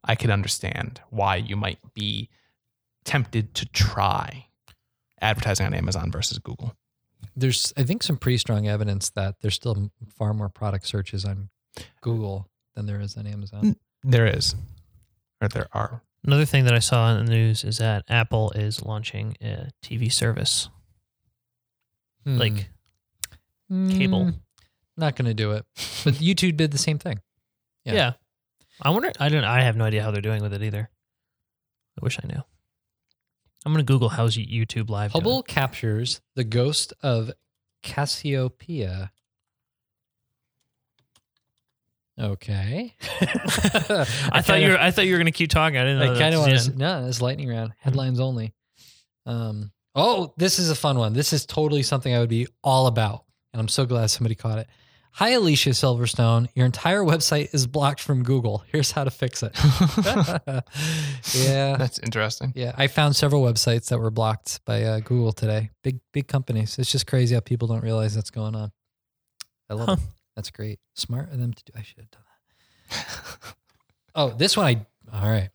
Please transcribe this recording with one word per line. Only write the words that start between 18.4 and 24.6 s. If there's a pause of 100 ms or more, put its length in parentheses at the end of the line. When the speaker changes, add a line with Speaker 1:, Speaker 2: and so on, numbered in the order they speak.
Speaker 3:
is
launching
a (100)
T
V
service. (1600)
Speaker 2:
Hmm.
Speaker 3:
Like, (1000)
cable.
Speaker 2:
Mm, (640)